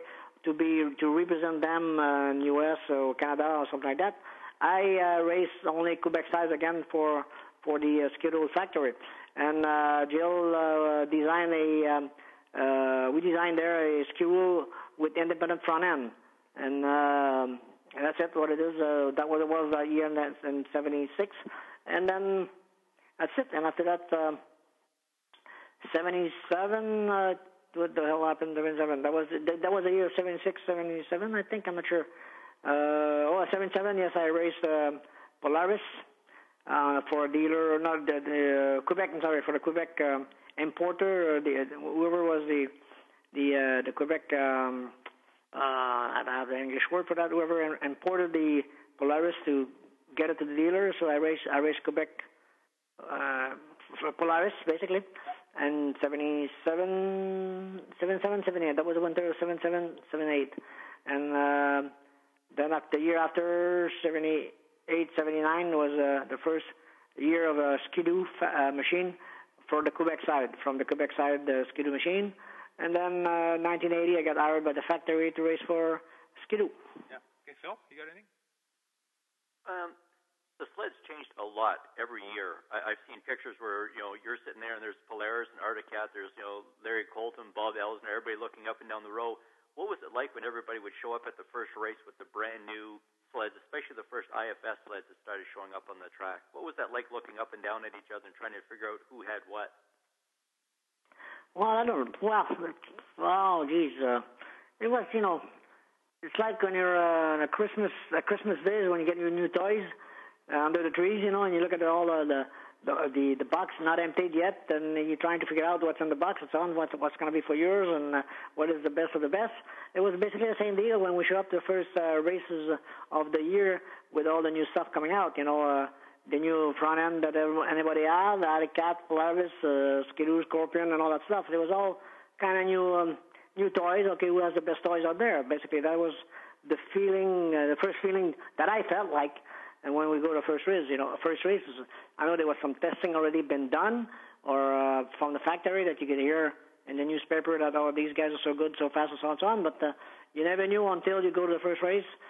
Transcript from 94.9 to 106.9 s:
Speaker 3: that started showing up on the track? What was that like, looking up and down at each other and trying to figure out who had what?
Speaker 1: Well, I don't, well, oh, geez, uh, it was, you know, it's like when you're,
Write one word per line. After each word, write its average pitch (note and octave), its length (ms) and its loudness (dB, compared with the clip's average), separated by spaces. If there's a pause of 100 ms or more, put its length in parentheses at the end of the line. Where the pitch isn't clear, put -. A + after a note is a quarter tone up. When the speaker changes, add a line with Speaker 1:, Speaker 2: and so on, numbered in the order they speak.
Speaker 3:
that F#2+ 160 -20
started G2 240 -12
showing F#2+ 240 -16
up F#2+ 160 -16
on F#2+ 80 -16
the F2+ 160 -20
track? F#2 400 -12
What C#3 80 -16
was E3 160 -12
that A#2 160 -8
like, A#2+ 160 -8
looking A2+ 320 -14
up A2 160 -12
and G#2 80 -18
down A2 160 -6
at G#2 160 -16
each G#2 160 -18
other G2+ 160 -14
and - 80 -20
trying A2 160 -14
to G2+ 160 -16
figure A2 240 -12
out G#2 160 -14
who A#2 160 -20
had G#2 240 -8
what? G2+ 240 -10 (1800)
Speaker 1:
Well, A3 160 2
I A3+ 120 2
don't, E3 360 -2
well, G#3 240 2 (720)
oh, F3+ 480 2
geez, D3 360 0
uh, B2 200 2 (560)
it A3+ 160 0
was, A#3 200 -2
you A3+ 120 0
know, E3+ 160 0 (800)
it's - 160 -6
like A3 240 0
when F#3+ 160 2
you're, F3+ 200 4